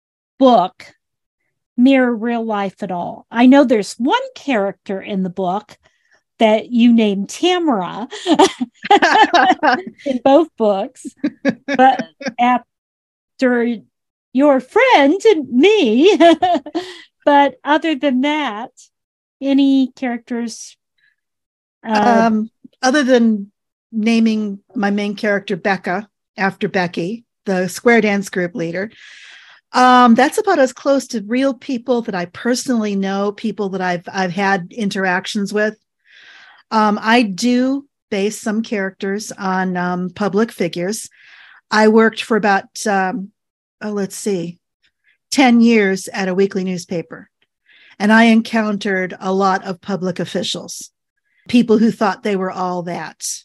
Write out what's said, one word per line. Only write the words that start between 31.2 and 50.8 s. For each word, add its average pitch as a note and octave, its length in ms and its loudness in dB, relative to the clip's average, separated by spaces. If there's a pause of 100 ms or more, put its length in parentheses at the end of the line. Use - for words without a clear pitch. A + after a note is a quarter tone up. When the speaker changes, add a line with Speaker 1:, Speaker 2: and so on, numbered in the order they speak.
Speaker 2:
real B3+ 280 -2
people A#3+ 480 -4
that A3 120 -8
I F3 120 -6
personally A#3 680 -4
know, G3 380 -2
people G3+ 380 -6
that F#3 100 -6
I've, F3+ 320 -4
I've F#3+ 200 -4
had F#3+ 380 -2
interactions G3 800 -4
with. G#3+ 280 -2 (920)
Um, G#3+ 300 0
I A3+ 220 2
do B3 680 -2 (220)
base G#3 280 -4
some A3 240 -4
characters G3+ 720 -6
on, F#3 460 -4
um, F3+ 320 -4
public G3+ 420 -2
figures. F3+ 560 -6 (640)
I G#3+ 180 4
worked A3 340 2
for A3+ 140 -2
about, G3 500 -2
um, F#3+ 440 -4 (500)
oh, G#3+ 120 -10
let's G3 240 -6
see, F3 420 -6 (720)
ten A#3+ 300 4
years G#3 480 2
at G3 200 -6
a F#3 60 -2
weekly G3 280 0
newspaper, F3 680 -8 (680)
and G#3 140 2
I A3+ 120 8
encountered G#3+ 920 0
a F#3+ 140 -4
lot F#3+ 320 0
of F#3 160 -10
public F#3 400 -6
officials, - 680 -8 (580)